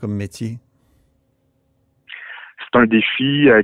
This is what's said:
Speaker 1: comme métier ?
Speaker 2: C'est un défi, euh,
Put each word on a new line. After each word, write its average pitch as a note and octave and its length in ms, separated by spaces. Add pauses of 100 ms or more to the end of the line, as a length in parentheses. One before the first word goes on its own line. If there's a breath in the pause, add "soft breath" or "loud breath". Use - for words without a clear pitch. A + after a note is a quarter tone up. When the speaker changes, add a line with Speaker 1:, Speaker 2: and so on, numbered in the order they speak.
Speaker 1:
comme G#2 140
métier ? A2+ 440 (2250 loud breath)
Speaker 2:
C'est B2 80
un A#2 60
défi, C3+ 640
euh, A2 160